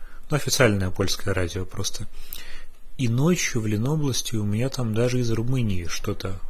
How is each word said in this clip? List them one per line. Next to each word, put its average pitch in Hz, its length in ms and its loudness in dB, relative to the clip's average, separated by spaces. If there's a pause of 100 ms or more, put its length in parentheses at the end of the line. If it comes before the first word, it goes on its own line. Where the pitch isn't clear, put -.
(300)
Ну, 151 60 2
официальное 101 540 4
польское - 440 2
радио 92 300 -2
просто. - 420 -2 (920)
И 127 120 0
ночью 131 520 2
в 107 60 -4
Ленобласти 123 680 0
у 104 80 0
меня 107 260 0
там 113 240 -2
даже 120 240 2
из 117 120 2
Румынии 113 560 2
что-то - 520 -2 (120)